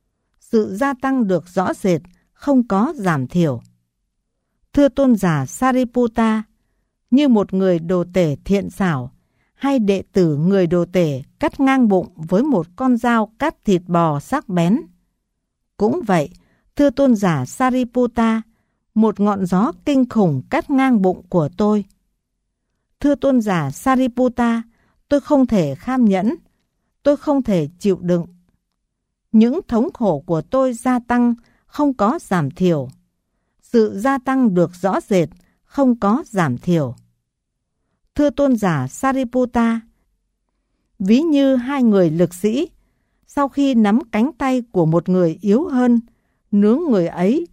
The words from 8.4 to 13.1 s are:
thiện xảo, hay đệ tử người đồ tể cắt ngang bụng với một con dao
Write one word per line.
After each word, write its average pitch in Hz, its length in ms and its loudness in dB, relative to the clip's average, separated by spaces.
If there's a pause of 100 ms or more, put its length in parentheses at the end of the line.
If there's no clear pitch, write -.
thiện 185 260 -2
xảo, 143 420 -4 (420)
hay 277 240 -2
đệ 196 240 0 (100)
tử 165 240 2
người 180 300 2
đồ 175 180 0
tể 165 380 -2 (160)
cắt 294 220 -4
ngang 269 280 2
bụng 180 280 0
với 180 260 0
một 220 240 0 (100)
con 254 200 0
dao 233 420 -2